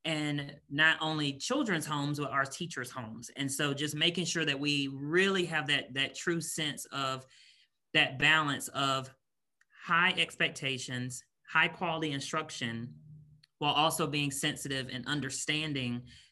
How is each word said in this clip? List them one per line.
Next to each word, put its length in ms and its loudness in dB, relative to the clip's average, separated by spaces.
and 500 -2
not 320 6
only 320 2
children's 520 0
homes, 340 0
but 120 -4
our 140 2
teachers' 460 -8
homes. 440 -10
And 160 -2
so 220 2
just 220 -2
making 300 2
sure 200 0
that 140 0
we 280 0
really 580 2
have 220 -2
that, 260 0
that 220 -2
true 260 0
sense 440 -4
of 400 -4
that 260 4
balance 500 4
of 400 0
high 340 4
expectations, 1080 -2
high 200 4
quality 440 -2
instruction, 800 -4
while 160 2
also 340 4
being 240 0
sensitive 600 -2
and 160 -6
understanding 960 -2